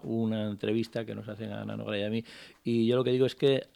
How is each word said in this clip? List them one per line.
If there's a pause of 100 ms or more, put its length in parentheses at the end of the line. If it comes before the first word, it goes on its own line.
una
entrevista
que
nos
hacen
a
Ana
Noguera
y
a
mí, (400)
y
yo
lo
que
digo
es
que (100)